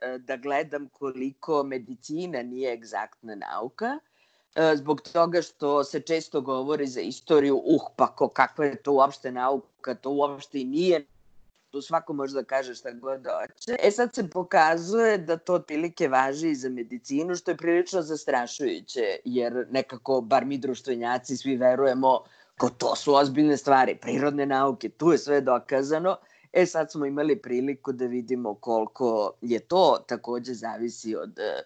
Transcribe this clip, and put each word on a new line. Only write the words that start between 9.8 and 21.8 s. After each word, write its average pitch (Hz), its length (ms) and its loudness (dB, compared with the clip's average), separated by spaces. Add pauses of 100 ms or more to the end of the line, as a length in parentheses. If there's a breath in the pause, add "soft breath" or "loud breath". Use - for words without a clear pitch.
to 135 160 -8
uopšte 143 500 -2
i 127 40 -6
nije”, 156 400 2 (640)
tu 139 120 -10
svako 160 320 -4
može 139 200 -4
da 131 100 -4
kaže 131 320 -4
šta 120 160 -14
god 131 320 -8
hoće. 120 600 -6
E, 202 80 6
sad 240 220 -2
se 196 160 -6
pokazuje 180 880 2
da 165 200 -4
to 180 160 -2
otprilike 165 540 -2
važi 135 420 2
i 147 60 0
za 131 140 -6
medicinu, 127 680 -4
što 175 160 -4
je 156 60 -2
prilično 175 440 0
zastrašujuće, 120 1200 -4
jer 123 460 -2
nekako, 131 500 -2
bar 120 240 2
mi 139 120 -4
društvenjaci, 123 800 -4
svi 135 180 -2
verujemo, 127 640 4 (380 soft breath)